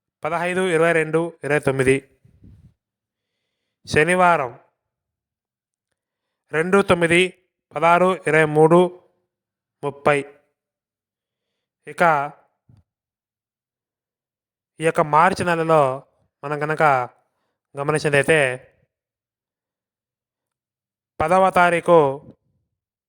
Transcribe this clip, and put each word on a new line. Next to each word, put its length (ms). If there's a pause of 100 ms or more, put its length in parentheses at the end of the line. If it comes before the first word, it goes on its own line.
(240)
పదహైదు, 360
ఇరవై 320
రెండు, 520
ఇరవై 140
తొమ్మిది. 640 (1700)
శనివారం 760 (1900)
రెండు, 300
తొమ్మిది, 680 (280)
పదహారు, 500
ఇరవై 180
మూడు, 640 (760)
ముప్పై. 400 (1600)
ఇక 460 (2500)
ఈ 40
యొక్క 160
మార్చి 440
నెలలో 580 (420)
మనం 160
కనుక 220 (960)
గమనించినట్లయితే 640 (2750)
పదవ 300
తారీఖు 800 (760)